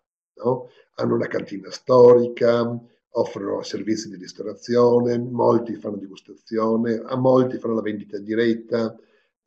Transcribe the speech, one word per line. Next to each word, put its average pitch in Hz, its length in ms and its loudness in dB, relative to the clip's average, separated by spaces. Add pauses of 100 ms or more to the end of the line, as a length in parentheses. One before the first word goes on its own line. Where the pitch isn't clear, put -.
(440)
no? 123 240 -4 (280)
Hanno 120 180 -2
una 117 140 -2
cantina 104 420 -10
storica, 120 1080 4 (340)
offrono 101 500 -4
servizi 101 480 -6
di 95 60 -16
ristorazione, 120 1000 0
molti 120 580 0
fanno 104 200 -10
degustazione, 110 1080 -4
a 127 120 -8
molti 127 420 2
fanno 113 160 -4
la 110 60 -2
vendita 104 380 -8
diretta, 113 760 -2 (520)